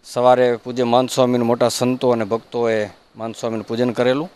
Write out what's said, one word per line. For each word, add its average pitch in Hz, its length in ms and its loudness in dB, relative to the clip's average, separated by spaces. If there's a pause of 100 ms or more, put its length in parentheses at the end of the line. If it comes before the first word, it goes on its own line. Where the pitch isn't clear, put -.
સવારે 123 500 4
પૂજ્ય 123 280 -6
મહંત 120 260 2
સ્વામીનું 123 380 0
મોટા 120 220 2
સંતો 127 400 -2
અને 113 160 0
ભક્તોએ 110 640 -2 (260)
મહંત 113 200 -10
સ્વામીનું 113 320 -6
પૂજન 120 240 -2
કરેલું 127 440 0